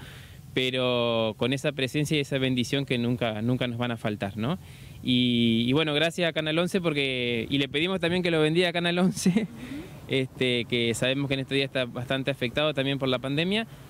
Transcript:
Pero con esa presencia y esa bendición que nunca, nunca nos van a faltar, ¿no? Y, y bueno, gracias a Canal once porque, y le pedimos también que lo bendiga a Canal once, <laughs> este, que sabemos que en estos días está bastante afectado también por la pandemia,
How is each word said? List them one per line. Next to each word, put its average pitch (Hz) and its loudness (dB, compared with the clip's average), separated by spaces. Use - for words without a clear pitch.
Pero 123 2
con 127 2
esa 143 -2
presencia 143 0
y 143 2
esa 139 -2
bendición 131 0
que 131 0
nunca, 117 0
nunca 123 0
nos 117 -6
van 120 0
a 113 -4
faltar, 101 -4
¿no? 123 -2
Y, 120 4
y 127 4
bueno, 151 2
gracias 165 2
a 156 -4
Canal 156 0
once 180 2
porque, 131 0
y 139 2
le 139 0
pedimos 165 0
también 175 2
que 175 2
lo 160 4
bendiga 165 4
a - -4
Canal 175 0
once, 185 4
<laughs> - -14
este, 127 0
que 120 0
sabemos 135 0
que 139 0
en 135 -2
estos 131 -4
días 139 2
está 131 -2
bastante 127 -2
afectado 143 0
también 139 0
por 131 -2
la 127 2
pandemia, 170 -2